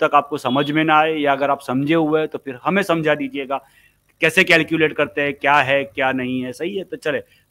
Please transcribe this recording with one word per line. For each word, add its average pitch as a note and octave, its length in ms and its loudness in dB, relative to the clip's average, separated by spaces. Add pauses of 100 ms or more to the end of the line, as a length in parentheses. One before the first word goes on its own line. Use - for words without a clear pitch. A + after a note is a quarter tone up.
तक D3+ 140 2
आपको C#3+ 240 2
समझ C3 320 0
में D#3 140 0
ना D#3 140 4
आए, D#3+ 180 2
या C#3+ 160 2
अगर C3+ 180 0
आप C#3 100 -2
समझे C#3 340 -2
हुए D#3 260 2
हैं D#3 80 -4
तो C#3+ 100 -10
फिर B2+ 260 -12
हमें F3+ 180 0
समझा D#3+ 320 0
दीजिएगा C3+ 460 -6 (600)
कैसे E3 240 2
कैलकुलेट D#3+ 480 2
करते D3 300 -2
हैं, C#3+ 120 -2
क्या C#3 220 2
है, C#3 280 2
क्या C3+ 280 -2
नहीं B2+ 300 -4
है, B2+ 100 -8
सही F3 240 -8
है। F#3 80 -6
तो D#3+ 120 -12
चले, C3+ 240 -4 (300)